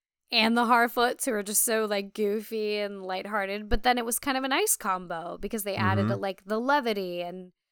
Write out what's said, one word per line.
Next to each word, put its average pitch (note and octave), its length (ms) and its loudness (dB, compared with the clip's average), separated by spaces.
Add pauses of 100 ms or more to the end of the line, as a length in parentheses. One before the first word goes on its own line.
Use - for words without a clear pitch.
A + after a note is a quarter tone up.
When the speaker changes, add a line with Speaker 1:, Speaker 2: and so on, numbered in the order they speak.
(300)
Speaker 1:
and A3+ 260 4
the A#3+ 80 4
Harfoots, A#3+ 640 4
who C4+ 60 0
are G#3 100 -2
just G3+ 200 0
so, A3 220 2
like, G3+ 300 -4
goofy G#3 640 -2
and G3+ 240 -6
lighthearted, G3 680 -4
but G#3+ 140 2
then B3 160 4
it A#3 80 -2
was A#3+ 120 -4
kind C4+ 200 -2
of C4 60 -2
a C4+ 40 -2
nice F4 280 2
combo F3 600 -6
because G#3+ 260 -6
they G3+ 120 -4
added G3 280 2
Speaker 2:
Mm-hmm. G#3 80 2
Speaker 1:
a, G3 40 0
like, G3 300 -6
the G#3+ 120 -2
levity, A3+ 640 0
and F3+ 300 -10 (200)